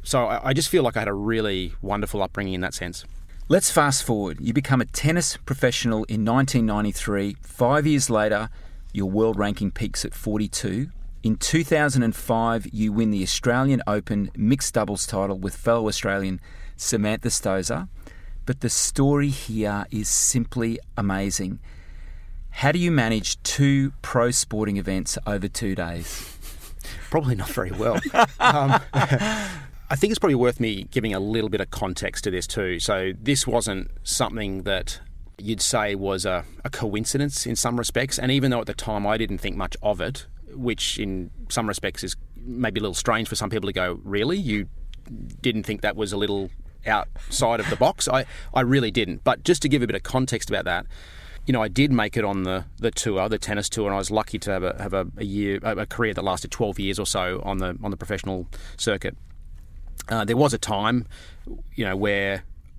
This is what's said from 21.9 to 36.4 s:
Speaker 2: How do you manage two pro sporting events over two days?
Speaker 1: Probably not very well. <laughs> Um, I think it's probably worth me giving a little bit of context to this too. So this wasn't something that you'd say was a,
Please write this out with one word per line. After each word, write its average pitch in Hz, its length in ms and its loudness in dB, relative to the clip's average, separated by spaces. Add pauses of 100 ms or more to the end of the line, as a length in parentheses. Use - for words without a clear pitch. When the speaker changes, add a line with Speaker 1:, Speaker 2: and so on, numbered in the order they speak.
Speaker 2:
How 139 220 2
do 175 60 2
you 175 140 4
manage 113 500 2
two 139 500 4 (100)
pro 123 280 4
sporting 107 480 0
events 95 480 -2
over 101 220 -2
two 95 260 -2
days? 85 640 -6 (720)
Speaker 1:
Probably 135 240 2
not 92 160 -4
very - 220 -2
well. 113 340 0
<laughs> - 340 2
Um, 151 400 6 (1080)
I 143 40 0
think 170 160 2
it's 220 80 0
probably 151 180 4
worth 120 220 4
me 104 320 0
giving 110 220 0
a 95 80 0
little 107 300 0
bit 101 100 0
of 95 100 -4
context - 540 -4
to 104 60 0
this 90 160 -2
too. 90 340 -2
So 95 400 0
this 139 260 2
wasn't 110 440 0 (140)
something 101 580 -2
that 95 380 -2 (360)
you'd 101 240 -4
say 107 340 2
was 98 300 0
a, 90 200 0 (200)